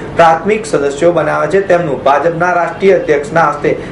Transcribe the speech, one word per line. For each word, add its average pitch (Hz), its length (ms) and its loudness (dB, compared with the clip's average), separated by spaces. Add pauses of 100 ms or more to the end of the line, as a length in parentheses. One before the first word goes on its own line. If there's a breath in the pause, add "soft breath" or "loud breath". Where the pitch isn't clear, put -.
(160 loud breath)
પ્રાથમિક 165 500 2
સદસ્યો 143 460 0
બનાવ્યા 151 380 -2
છે, 190 180 0
તેમનું 170 360 0
ભાજપના 160 480 2
રાષ્ટ્રીય 175 420 2
અધ્યક્ષના 156 560 0
હસ્તે 147 260 -2 (160 loud breath)